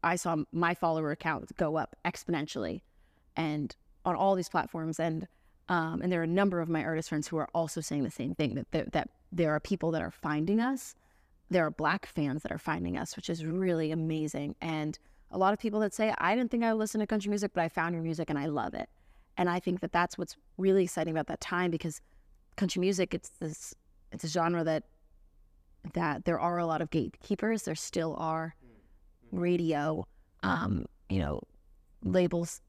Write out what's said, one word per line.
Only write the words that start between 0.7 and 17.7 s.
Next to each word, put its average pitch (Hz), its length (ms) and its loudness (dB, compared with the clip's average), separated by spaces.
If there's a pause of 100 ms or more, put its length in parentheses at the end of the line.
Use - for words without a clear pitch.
follower 160 420 0
count - 400 -4
go 156 200 2
up - 280 -4
exponentially, 151 800 -4 (540)
and 151 380 -2 (300)
on 180 100 2
all 196 200 4
these 185 140 -2
platforms. 160 520 -2
And, 160 260 -2 (420)
um, 165 340 0
and 180 80 0
there 175 100 2
are 165 40 0
a 165 40 0
number 185 320 4
of 165 80 -2
my 160 160 0
artist 160 240 -2
friends 151 200 -2
who 170 80 -4
are 156 160 -2
also 165 280 0
saying 147 240 -2
the - 60 -2
same - 240 -4
thing, 151 200 0
that - 160 -6
there, - 220 0
that 147 180 0 (220)
there 165 200 2
are 151 80 2
people 170 300 0
that 160 120 0
are - 80 -4
finding 165 500 0
us. 254 340 -2 (560)
There 180 160 4
are 151 40 0
Black 156 360 0
fans 147 360 -2
that - 100 -4
are - 60 -4
finding 170 380 -2
us, - 200 -4
which - 120 -12
is 165 160 -4
really 165 460 2
amazing. 156 680 -2
And 156 360 -4 (360)
a 185 60 -4
lot 190 140 6
of 214 60 0
people 214 220 0
that 208 120 0
say, 220 260 0
"I 190 180 2
didn't 247 160 0
think 233 100 2
I 226 100 4
would 220 60 2
listen 220 220 0
to 214 80 0
country 202 200 0
music, 208 260 0
but 175 80 2
I 165 60 2
found 170 260 0